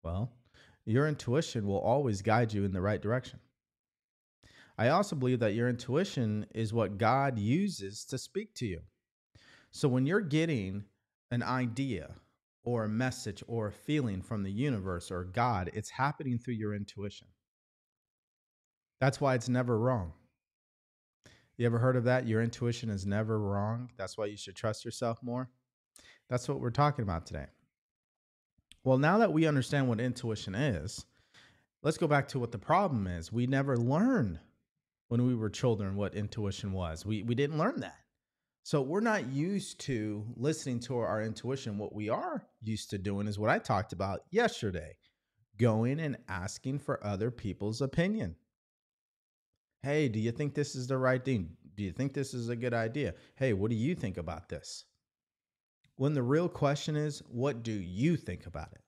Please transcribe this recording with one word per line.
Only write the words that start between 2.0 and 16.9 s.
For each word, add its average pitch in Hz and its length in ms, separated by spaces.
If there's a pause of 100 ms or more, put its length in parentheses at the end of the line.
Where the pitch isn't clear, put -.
guide 110 300
you 101 120
in 95 80
the 92 80
right 98 200
direction. 117 400 (1400)
I 110 100
also 180 280
believe 127 240
that 107 140
your 117 140
intuition 120 880
is 110 200
what 104 240
God 127 400
uses 110 680
to 127 120
speak - 380
to 123 100
you. 85 140 (920)
So - 180
when 127 180
you're 190 140
getting 131 640 (460)
an 120 120
idea 123 720 (520)
or 117 180
a 107 40
message 113 580
or 113 220
a 98 40
feeling 123 480
from 104 220
the 95 80
universe 98 600
or 90 140
God, 95 480
it's - 160
happening 131 480
through 120 180
your 107 200
intuition. 101 540 (1700)